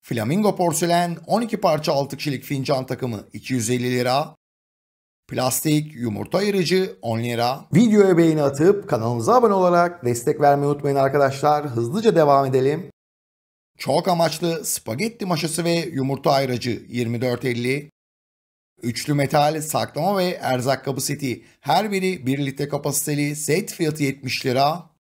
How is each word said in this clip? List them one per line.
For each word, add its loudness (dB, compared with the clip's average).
Flamingo 0
Porselen 0
on 0
iki -4
parça 0
altı -2
kişilik -6
fincan -2
takımı, -6
iki -8
yüz -2
elli 0
lira. -2
Plastik 0
yumurta -4
ayırıcı, 0
on -2
lira. -2
Videoya 6
beğeni 4
atıp 2
kanalımıza 0
abone 6
olarak 2
destek -2
vermeyi 4
unutmayın -2
arkadaşlar. 2
Hızlıca 0
devam 6
edelim. 0
Çok 0
amaçlı 0
spagetti -6
maşası -2
ve 0
yumurta -2
ayıracı, -2
yirmi -4
dört -2
elli. -4
Üçlü -4
metal 0
saklama -2
ve -2
erzak -2
kabı -4
seti, -6
her 0
biri -2
bir -2
litre -6
kapasiteli, -4
set -2
fiyatı -2
yetmiş -4
lira. 0